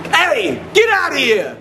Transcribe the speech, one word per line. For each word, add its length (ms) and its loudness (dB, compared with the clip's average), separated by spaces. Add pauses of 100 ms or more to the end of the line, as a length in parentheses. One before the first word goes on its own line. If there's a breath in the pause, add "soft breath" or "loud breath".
Eddie, 560 0 (140)
get 160 4
out 220 0
of 60 -4
here! 420 0